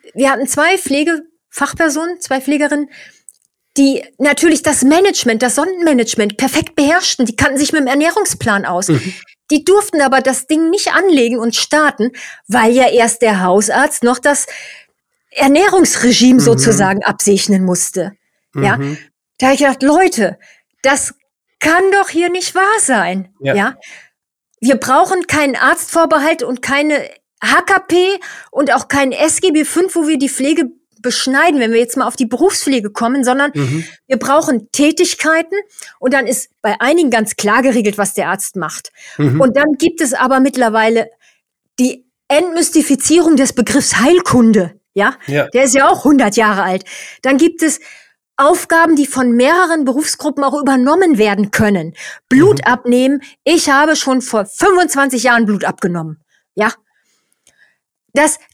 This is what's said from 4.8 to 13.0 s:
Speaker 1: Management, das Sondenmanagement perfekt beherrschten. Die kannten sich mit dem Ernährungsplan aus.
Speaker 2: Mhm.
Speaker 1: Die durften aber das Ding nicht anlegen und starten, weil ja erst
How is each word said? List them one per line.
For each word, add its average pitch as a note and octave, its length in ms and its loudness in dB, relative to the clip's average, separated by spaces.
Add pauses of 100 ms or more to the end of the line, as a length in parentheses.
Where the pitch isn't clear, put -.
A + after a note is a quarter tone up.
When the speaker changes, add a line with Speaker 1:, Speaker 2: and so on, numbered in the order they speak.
Speaker 1:
Management, C4+ 600 2
das B3 140 -2
Sondenmanagement C#4 840 -2
perfekt C4+ 380 -4
beherrschten. D4 500 0
Die A3 100 -6
kannten C#4 220 -2
sich C#4+ 140 -2
mit D#4 100 0
dem C4 60 -2
Ernährungsplan C#4+ 760 0
aus. F3+ 240 -4
Speaker 2:
Mhm. E3 240 -2 (380)
Speaker 1:
Die D4+ 140 0
durften F4+ 360 2
aber C4 220 2
das C4 240 -4
Ding D#4+ 240 0
nicht G4 240 -2
anlegen C4 440 2
und A3+ 180 -4
starten, C4+ 560 0 (360)
weil A3+ 240 2
ja B3+ 160 4
erst A#3 340 0